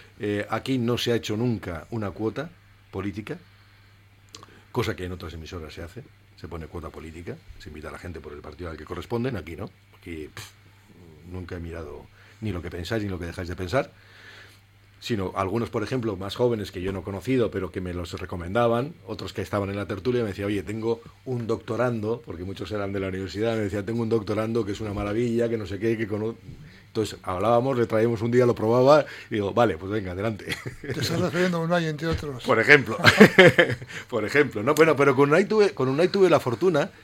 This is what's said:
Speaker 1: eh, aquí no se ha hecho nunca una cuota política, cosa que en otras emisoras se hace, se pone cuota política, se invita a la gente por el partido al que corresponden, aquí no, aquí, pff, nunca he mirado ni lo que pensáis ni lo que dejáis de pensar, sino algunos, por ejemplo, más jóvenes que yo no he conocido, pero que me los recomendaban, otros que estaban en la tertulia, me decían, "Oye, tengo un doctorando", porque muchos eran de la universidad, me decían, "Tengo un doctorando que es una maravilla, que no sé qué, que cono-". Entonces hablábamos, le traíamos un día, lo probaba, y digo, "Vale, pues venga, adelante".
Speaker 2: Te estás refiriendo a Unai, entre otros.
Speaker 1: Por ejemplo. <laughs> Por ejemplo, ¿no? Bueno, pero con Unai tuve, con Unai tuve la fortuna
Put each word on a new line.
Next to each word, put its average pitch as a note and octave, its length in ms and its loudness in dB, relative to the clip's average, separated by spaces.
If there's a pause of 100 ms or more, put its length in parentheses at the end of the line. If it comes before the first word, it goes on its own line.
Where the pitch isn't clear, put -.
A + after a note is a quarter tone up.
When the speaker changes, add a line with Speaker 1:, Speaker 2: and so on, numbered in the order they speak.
(180)
Speaker 1:
eh, G#2 320 -4
aquí B2+ 280 -2
no A#2+ 200 0
se A#2+ 140 0
ha A#2 40 2
hecho G#2+ 200 -4
nunca G2 540 -4
una G#2+ 200 -6
cuota A2 400 -6 (400)
política, G2+ 480 -8 (1300)
cosa G#2+ 220 -4
que F2+ 100 -12
en F2+ 80 -8
otras F2 220 -12
emisoras D#2+ 400 -12
se E2 80 -12
hace, E2+ 200 -14 (380)
se E2+ 80 -14
pone D#2+ 180 -10
cuota D#2+ 240 -12
política, E2 460 -14 (220)
se - 120 -18
invita D2+ 180 -14
a C#2+ 40 -14
la D2 60 -14
gente E2+ 220 -12
por D2 120 -16
el D2 80 -16
partido D#2+ 300 -12
al D#2 60 -12
que D2+ 80 -14
corresponden, A#2 520 -6
aquí E2 200 -10
no, F#2 120 -10 (300)
aquí, D#2 340 -12
pff, - 180 -16 (840)
nunca F2+ 240 -10
he F2 40 -8
mirado E2 460 -12 (340)
ni A2 120 -4
lo F2 100 -6
que F2 80 -8
pensáis F2+ 320 -4
ni G2+ 80 -4
lo F2+ 80 -6
que E2+ 80 -6
dejáis E2+ 220 -8
de F2 80 -6
pensar, F#2+ 340 -4 (1080)
sino G2 340 -2
algunos, G2 360 -2
por A2+ 120 -2
ejemplo, A2+ 340 -4
más G2 200 -10
jóvenes A#2 340 0
que F#2 120 -8
yo F#2+ 100 -4
no F#2+ 80 -6
he - 20 -10
conocido, G2+ 480 0
pero F#2 220 -4
que G2 80 -6
me F2+ 140 -6
los F2 260 -6
recomendaban, A#2 760 0 (120)
otros G2+ 260 -10
que - 80 -8
estaban G2 300 -2
en G2 60 -6
la G2+ 100 -6
tertulia, A#2 360 -2
me G#2+ 60 -2
decían, G2 200 -6
"Oye, G2+ 140 -2
tengo A2+ 380 -4 (240)
un A#2+ 220 -4
doctorando", A2+ 800 -2
porque F2 200 -10
muchos F#2+ 260 -8
eran G2+ 220 -4
de G2 80 -2
la F#2+ 80 -2
universidad, F#2+ 480 -2
me A2 60 0
decían, G2+ 240 -4
"Tengo A#2 160 -2
un A2 80 -2
doctorando A2 540 0
que G2+ 80 -6
es G2 80 -8
una G#2+ 120 -6
maravilla, A2+ 560 0
que A2+ 80 -2
no G#2+ 100 -6
sé F#2+ 120 -8
qué, A2+ 180 0
que A2 100 -4
cono-". A2 300 -4 (520)
Entonces G#2+ 340 -4
hablábamos, A#2+ 560 2
le A#2 80 4
traíamos A2+ 340 2
un A#2 100 -2
día, B2 140 6
lo A#2 100 4
probaba, B2+ 520 6 (240)
y A#2+ 60 -6
digo, G2+ 180 0
"Vale, G#2+ 240 4
pues F#2+ 120 -8
venga, G2 220 -4
adelante". G#2 420 -4 (280)
Speaker 2:
Te C#3+ 80 -10 (100)
estás E3 200 -2
refiriendo F3 380 0
a - 40 -2
Unai, E3+ 240 2
entre D#3 220 -4
otros. C#3+ 360 -4
Speaker 1:
Por A2 160 4
ejemplo. A2+ 380 6
<laughs> - 1120 8
Por G#2+ 140 -2
ejemplo, A2+ 380 2
¿no? C#3+ 120 4
Bueno, D#3 220 6
pero C#3 200 6
con C#3+ 140 6
Unai F#3 160 6
tuve, G#3 260 4
con C3 160 0
Unai D3+ 200 2
tuve G3 200 6
la D3+ 120 6
fortuna D#3+ 500 0 (140)